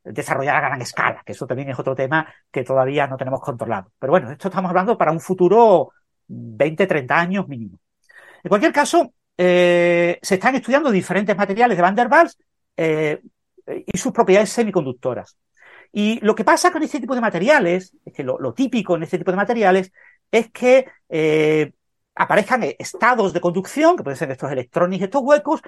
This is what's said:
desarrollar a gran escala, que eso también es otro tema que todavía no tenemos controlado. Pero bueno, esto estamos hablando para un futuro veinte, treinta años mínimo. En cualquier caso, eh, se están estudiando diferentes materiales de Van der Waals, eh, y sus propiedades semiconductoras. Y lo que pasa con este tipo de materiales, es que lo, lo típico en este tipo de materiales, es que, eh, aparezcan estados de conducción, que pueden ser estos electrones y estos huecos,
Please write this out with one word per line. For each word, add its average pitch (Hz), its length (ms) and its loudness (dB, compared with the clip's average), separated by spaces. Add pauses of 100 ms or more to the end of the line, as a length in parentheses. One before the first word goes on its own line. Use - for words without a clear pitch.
desarrollar 143 520 -4
a 147 120 0
gran 131 140 -4
escala, - 420 -4
que - 80 -14
eso 135 140 -10
también 131 240 -8
es 123 80 -8
otro 135 180 -6
tema 139 360 -2 (180)
que 135 120 -6
todavía 135 460 0
no 131 80 -10
tenemos 131 240 -6
controlado. 110 580 -8
Pero 131 140 -2
bueno, 151 180 0
esto 151 180 -10
estamos 185 200 -4
hablando 185 280 0
para 156 140 0
un 165 80 -2
futuro 185 720 4 (380)
veinte, 123 580 -2
treinta 147 320 0
años 175 300 -2
mínimo. 113 300 -12 (640)
En 175 60 -12
cualquier 208 240 2
caso, 294 400 2 (240)
eh, 175 840 4
se - 120 0
están 226 200 2
estudiando 262 360 0
diferentes 185 460 0
materiales 202 400 0
de 175 60 2
Van 190 120 2
der 233 140 0
Waals, 320 300 4 (380)
eh, 156 440 -2 (460)
y - 320 -8
sus 226 140 -4
propiedades 208 380 2
semiconductoras. 131 880 -6 (560)
Y 214 320 -2
lo 214 100 2
que 214 100 -4
pasa 330 260 4
con 320 120 -4
este 294 180 -6
tipo 254 140 -6
de 247 60 -4
materiales, 185 840 0
es - 80 -20
que 147 120 -10
lo, 127 140 -4
lo 127 160 -6
típico 220 420 -2
en 160 80 -8
este 175 140 -4
tipo 185 120 -4
de 180 60 -2
materiales, 196 560 0 (380)
es 226 200 0
que, 254 360 4 (220)
eh, 156 640 2 (420)
aparezcan 208 480 0 (160)
estados 220 540 0
de 170 80 -2
conducción, 226 560 0
que - 80 -10
pueden 139 140 -8
ser 139 120 -6
estos 135 220 -8
electrones 175 480 -2
y 202 40 -2
estos 254 180 -2
huecos, 294 460 0